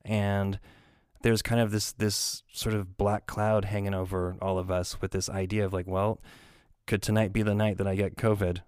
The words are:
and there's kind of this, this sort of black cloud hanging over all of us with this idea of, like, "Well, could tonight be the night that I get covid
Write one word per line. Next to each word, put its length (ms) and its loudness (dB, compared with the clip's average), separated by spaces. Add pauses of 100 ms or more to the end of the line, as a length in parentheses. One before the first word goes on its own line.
and 540 0 (640)
there's 180 4
kind 200 2
of 100 2
this, 220 -2
this 580 -2
sort 240 -2
of 200 -4
black 300 0
cloud 400 2
hanging 300 -2
over 440 -2
all 200 0
of 100 -4
us 320 -2
with 100 -4
this 180 -2
idea 360 -2
of, 80 -2
like, 140 -4
"Well, 340 0 (640)
could 160 0
tonight 320 2
be 80 2
the 140 2
night 220 2
that 100 0
I 80 0
get 220 -2
covid 500 2